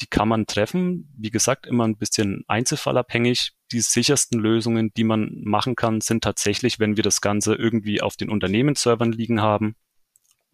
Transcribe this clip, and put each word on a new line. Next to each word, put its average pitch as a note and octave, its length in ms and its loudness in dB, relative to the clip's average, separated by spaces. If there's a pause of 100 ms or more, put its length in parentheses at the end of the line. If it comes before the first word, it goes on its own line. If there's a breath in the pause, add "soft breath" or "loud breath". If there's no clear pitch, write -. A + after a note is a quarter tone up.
die - 60 -12
kann G#2+ 200 2
man A2 180 2
treffen. F3+ 680 -2
Wie G#2+ 140 -8
gesagt, - 360 0
immer A#2+ 180 2
ein A2 120 0
bisschen G#2 520 -2
einzelfallabhängig. B2 1040 0 (200)
Die A#2 80 -2
sichersten B2 580 0
Lösungen, A2+ 560 0
die A2+ 100 0
man A2 380 0
machen G#2+ 320 0
kann, A2 280 0
sind A2+ 200 0
tatsächlich, - 560 0
wenn G#2+ 180 0
wir G#2+ 60 2
das - 200 0
Ganze G#2 320 2
irgendwie G#2+ 480 0
auf G#2 140 -2
den G2+ 120 -6
Unternehmensservern A2+ 840 2
liegen A2+ 280 0
haben G#2+ 360 2 (760)